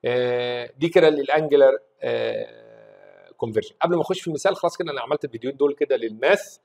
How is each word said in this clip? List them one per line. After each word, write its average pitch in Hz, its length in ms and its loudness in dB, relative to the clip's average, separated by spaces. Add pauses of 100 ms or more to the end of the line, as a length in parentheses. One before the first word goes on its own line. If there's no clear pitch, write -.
آه، 123 720 -4
دي 151 120 -2
كده 165 200 6
للانجلر، 143 680 4 (240)
آه، 110 1300 -8
كونفرجن. 110 460 -4
قبل 170 120 2
ما 165 80 0
اخش 185 180 -4
في - 80 -8
المثال، 175 280 -2
خلاص 170 200 -4
كده 165 160 -6
انا 135 80 -8
عملت 143 240 -4
الفيديوهين 131 320 -8
دول 143 180 2
كده 139 220 0
للماث. 117 680 -2